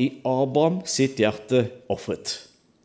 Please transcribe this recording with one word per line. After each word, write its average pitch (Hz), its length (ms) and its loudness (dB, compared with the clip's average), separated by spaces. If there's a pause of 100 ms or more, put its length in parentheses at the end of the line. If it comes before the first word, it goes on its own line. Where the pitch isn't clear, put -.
i 135 100 0 (160)
Abraham 143 640 2
sitt 135 320 0
hjerte 110 440 2 (260)
offret. - 460 -6 (480)